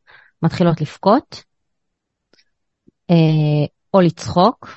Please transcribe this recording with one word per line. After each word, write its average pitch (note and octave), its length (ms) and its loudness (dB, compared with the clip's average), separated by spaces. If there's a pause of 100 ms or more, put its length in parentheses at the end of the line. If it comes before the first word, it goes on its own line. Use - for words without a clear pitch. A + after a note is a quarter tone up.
(420)
מתחילות E3 380 0
לבכות, - 640 -2 (1700)
אה, D#3 560 0 (280)
או G3 60 4
לצחוק, F3 760 -2